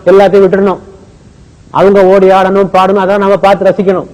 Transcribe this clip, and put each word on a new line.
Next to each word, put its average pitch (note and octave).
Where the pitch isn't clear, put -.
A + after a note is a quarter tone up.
எல்லாத்தையும் G3
விட்டுறணும். F#3+
அவங்க G3
ஓடி F#3+
ஆடணும், F#3+
பாடணும், F#3+
அதான் G3
நாம G3
பார்த்து G3
ரசிக்கணும். F#3